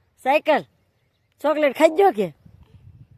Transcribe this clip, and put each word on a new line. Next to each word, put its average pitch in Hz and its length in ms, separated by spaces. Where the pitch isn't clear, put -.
સાયકલ? 277 380
ચોકલેટ 285 360
ખાઈ 320 200
ગયો 294 200
કે? 190 80